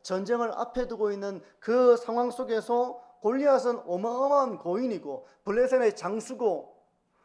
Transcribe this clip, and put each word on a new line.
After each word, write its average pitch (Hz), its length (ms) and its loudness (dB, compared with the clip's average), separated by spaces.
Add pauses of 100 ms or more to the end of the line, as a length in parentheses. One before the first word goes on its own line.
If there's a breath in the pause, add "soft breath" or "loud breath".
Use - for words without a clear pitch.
전쟁을 214 500 -2
앞에 233 360 -4
두고 208 240 -2
있는 196 300 -8 (160 loud breath)
그 247 380 6
상황 240 340 -2
속에서 240 720 -2 (180 loud breath)
골리앗은 247 680 2
어마어마한 240 720 0
고인이고 180 680 -4 (180 loud breath)
블레셋의 240 520 2
장수고 208 800 -4 (480 soft breath)